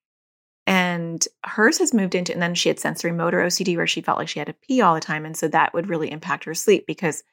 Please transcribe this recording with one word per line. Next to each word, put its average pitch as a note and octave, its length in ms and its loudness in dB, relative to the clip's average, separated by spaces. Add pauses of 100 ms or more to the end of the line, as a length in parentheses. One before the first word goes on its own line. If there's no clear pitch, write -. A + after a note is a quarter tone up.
(680)
And F3 580 0 (200)
hers B3 340 2
has F4 160 0
moved F#3+ 200 2
into, F3 180 -2
and F3 100 -2
then F3 120 0
she E3+ 140 0
had D#3 120 0
sensory E3 320 -2
motor E3+ 280 0
O F3 80 2
C F3 140 -2
D F3 140 0
where E3 100 0
she E3 140 -2
felt - 180 0
like D#3+ 100 -6
she - 120 -8
had D3 80 -8
to D#3+ 40 -10
pee - 280 -2
all F3+ 140 6
the D#3+ 60 -2
time. D#3 240 -6
And D#3 120 -10
so D#3+ 120 -2
that D#3+ 240 2
would E3+ 160 -4
really D#3+ 220 -2
impact D#3 340 -6
her D#3 100 -8
sleep - 320 2
because D#3 360 -4 (100)